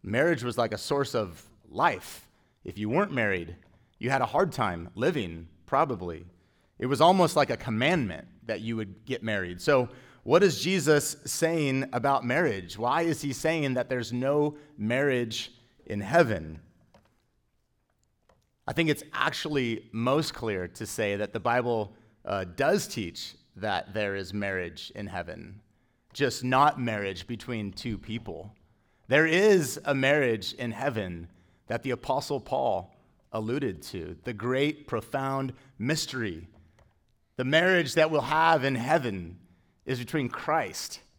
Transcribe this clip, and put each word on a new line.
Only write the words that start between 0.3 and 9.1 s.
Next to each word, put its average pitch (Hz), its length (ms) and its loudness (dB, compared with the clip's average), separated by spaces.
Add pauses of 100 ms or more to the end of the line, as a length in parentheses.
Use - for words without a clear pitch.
was 120 120 -4
like 117 160 2
a 104 60 -6
source 139 360 -2
of 95 300 -4 (240)
life. 110 580 -2 (380)
If 90 140 -10
you 107 100 -4
weren't 180 240 0
married, 95 440 -2 (420)
you 113 120 -4
had 127 120 2
a 117 40 0
hard 151 260 2
time 90 420 -2
living, 98 540 -2 (180)
probably. 92 600 -2 (520)
It 117 80 -4
was 135 140 2
almost 175 360 6
like 143 140 4
a 117 60 -2
commandment 117 720 0 (200)
that 107 140 -4
you 113 160 -4
would 101 280 -8
get 123 180 -6